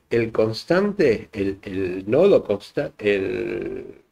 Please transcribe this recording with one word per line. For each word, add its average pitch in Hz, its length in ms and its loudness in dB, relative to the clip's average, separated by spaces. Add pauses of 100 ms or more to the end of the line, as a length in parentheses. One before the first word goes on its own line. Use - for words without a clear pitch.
el 117 220 0
constante, 151 1000 0
el, 98 300 -4
el 95 460 -6
nodo 147 360 4
consta-, - 520 -4
el... 101 1160 -4